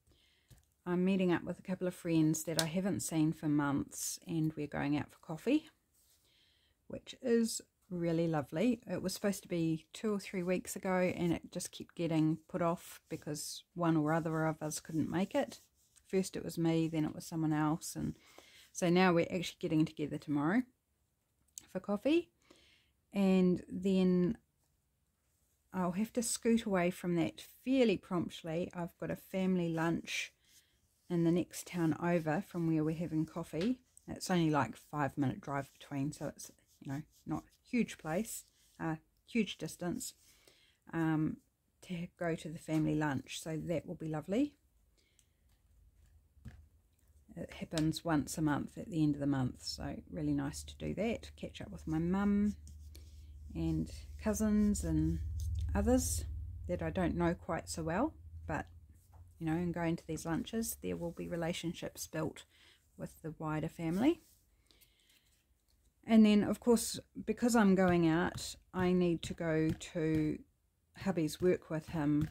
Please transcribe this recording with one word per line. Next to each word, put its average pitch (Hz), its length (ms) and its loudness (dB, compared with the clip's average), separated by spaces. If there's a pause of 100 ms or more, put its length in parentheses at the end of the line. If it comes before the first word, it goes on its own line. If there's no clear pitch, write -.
(880)
I'm 180 180 2
meeting 185 260 4
up 165 120 2
with 175 160 -6
a - 40 -20
couple 185 240 -2
of 180 60 -4
friends 160 520 2
that 156 140 0
I 165 60 4
haven't 180 360 -2
seen 160 300 2
for - 160 -6
months, 143 800 -2
and 156 280 -2
we're 147 120 -8
going 147 320 -2
out - 140 -8
for - 80 -20
coffee, 240 500 -2 (1160)
which - 340 -14
is 233 400 0 (280)
really 170 380 0
lovely. 160 600 0
It 180 140 -4
was 185 100 -2
supposed 202 300 -2
to - 40 -20
be 165 460 0
two 214 180 -4
or 202 80 -2
three 190 220 -6
weeks 180 340 -2
ago, 190 200 -2 (200)
and 170 160 2
it - 200 -4
just - 200 -8
kept - 240 -16
getting 160 420 2 (100)
put 180 140 -4
off 170 460 -2
because - 560 -8 (120)
one 165 200 2
or 151 160 4
other 160 340 0
of 156 180 -2
us 151 160 -4
couldn't 160 320 -2
make 190 240 0
it. - 240 -2 (480)
First 190 280 0
it - 80 -6
was - 140 -8
me, 165 300 4
then 156 180 0
it - 80 -4
was - 120 -12
someone 160 280 0
else, 151 420 0
and 151 220 -4 (540)
so - 180 0
now 180 240 6
we're 170 180 4
actually - 280 -4
getting 160 260 2
together 147 320 -4
tomorrow 156 460 0 (1080)
for 190 80 -6
coffee. 262 520 0 (840)
And 190 560 4
then 185 680 2 (1300)
I'll 180 200 0
have 208 220 -2
to 240 100 0
scoot 233 420 2
away 180 240 2
from 175 260 -2
that - 260 0 (220)
fairly 247 340 4
promptly. - 760 -4
I've 175 240 -8
got 165 140 -6
a 175 40 -6
family 185 540 0
lunch - 640 -2 (720)
in 170 160 2
the 165 80 6
next - 360 -2
town 165 340 0
over 170 400 2
from 170 240 -4
where 160 180 2
we're 160 120 0
having 160 320 -2
coffee. 175 540 -4 (260)
It's 165 240 -6
only, 170 180 4
like, 139 260 2
five 147 440 -4
minute 139 220 0
drive 139 320 -6
between, 143 380 -6
so 147 160 -8
it's, - 240 -12 (280)
you 143 120 -10
know, 143 120 -6 (220)
not - 180 -4
a - 260 -20
huge - 280 0
place, 170 460 -6 (360)
uh, 160 180 -2 (280)
huge - 320 -2
distance, - 560 -6 (800)
um, 160 460 0 (460)
to 180 240 -6 (100)
go 170 180 -2
to 165 140 -8
the 160 100 -10
family 156 360 0
lunch. 151 440 -2
So 160 160 -8
that 156 300 -4
will 175 100 -10
be 160 140 -8
lovely. 190 460 -2 (2750)
It - 180 -12
happens 160 520 -2
once 151 320 0
a 165 60 0
month 147 340 -2
at - 120 -10
the 160 120 0
end 147 140 4
of 147 40 -6
the 143 60 -2
month, 131 380 0
so 143 480 -8
really 151 220 -2
nice 143 300 -2
to - 140 -16
do 151 160 -4
that. - 420 -4
Catch - 260 -12
up - 100 -12
with 175 160 -14
my 156 100 0
mum 202 600 2 (1000)
and 165 340 0 (320)
cousins 208 640 2
and 160 360 2 (540)
others 240 520 2 (420)
that 175 160 -4
I 160 80 -2
don't 175 240 0
know 170 180 2
quite - 360 -6
so - 120 -6
well, 185 320 -2 (320)
but, 151 220 -4 (720)
you 165 80 -4
know, 156 60 2
in 175 180 0
going 170 240 0
to - 100 -6
these 156 220 -6
lunches, 226 560 -4
there 180 120 -2
will 170 160 -4
be 175 160 -8
relationships 170 800 -4
built - 380 -6 (540)
with - 260 -12
the 156 160 -8
wider 156 300 -2
family. 190 520 2 (1800)
And 220 180 8
then, 208 200 6
of - 160 -2
course, 233 400 2 (260)
because 226 300 2
I'm 202 180 8
going 175 340 6
out, 165 480 0 (200)
I 180 160 2
need 175 320 2
to - 100 -6
go 160 360 2
to 156 680 0 (600)
hubby's 170 440 -2
work 180 300 2
with 156 160 -6
him, 151 440 2